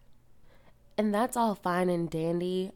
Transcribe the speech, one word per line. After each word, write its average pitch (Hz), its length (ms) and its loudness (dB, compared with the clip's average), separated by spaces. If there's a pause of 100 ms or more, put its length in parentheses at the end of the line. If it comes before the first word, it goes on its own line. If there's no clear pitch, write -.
(1000)
And 214 160 2
that's 247 220 0
all 226 180 2
fine 180 340 0
and 170 220 0
dandy, 175 640 -2